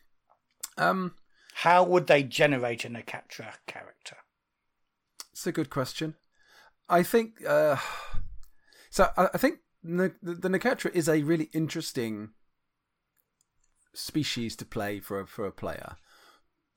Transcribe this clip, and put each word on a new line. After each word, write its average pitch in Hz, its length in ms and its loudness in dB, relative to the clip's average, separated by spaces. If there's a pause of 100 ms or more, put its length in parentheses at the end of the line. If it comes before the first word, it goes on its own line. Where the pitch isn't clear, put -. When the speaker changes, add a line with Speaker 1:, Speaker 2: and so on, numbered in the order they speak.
(760)
Speaker 1:
Um, 185 380 0 (400)
Speaker 2:
How 180 280 6
would 180 240 4
they 147 160 8
generate 127 600 0
a 117 60 -10
Nakatra - 640 -14 (120)
character? - 520 -18 (1120)
Speaker 1:
It's - 160 -10
a 175 60 0
good 151 160 -2
question. 156 460 -4 (760)
I 175 140 6
think, 226 420 0
uh, 151 320 4 (1120)
so 185 280 4
I, 180 160 4
I 180 40 -2
think 277 220 0 (240)
the, 175 380 -2
the, 175 140 -8
the 185 140 -4
Nakatra 185 440 0
is 160 140 0
a 156 160 4
really 156 300 0
interesting 117 800 -4 (1600)
species - 640 -4
to - 80 -14
play 104 340 -6
for 98 220 -8
a, 95 60 -10
for - 200 -8
a 92 40 -8
player, - 440 -10 (800)